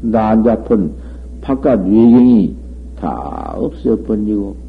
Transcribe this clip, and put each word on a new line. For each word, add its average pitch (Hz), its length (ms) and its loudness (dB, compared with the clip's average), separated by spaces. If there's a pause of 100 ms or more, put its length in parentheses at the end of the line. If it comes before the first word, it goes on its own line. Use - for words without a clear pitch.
난잡은 110 880 2 (480)
바깥 131 400 0
외경이 117 720 6 (460)
다 65 560 -8
없어져 120 460 -2
버리고 104 540 -4 (120)